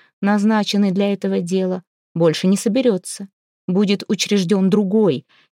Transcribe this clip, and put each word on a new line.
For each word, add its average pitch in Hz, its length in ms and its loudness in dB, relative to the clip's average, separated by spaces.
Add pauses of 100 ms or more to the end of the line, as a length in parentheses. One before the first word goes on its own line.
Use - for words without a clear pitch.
(200)
назначенный 202 720 0
для 202 200 0
этого 190 280 -2
дела, 185 420 -2 (320)
больше 165 320 2
не 190 100 4
соберётся. 202 720 -2 (380)
Будет 196 420 0
учреждён 190 640 0
другой, 202 560 0 (300)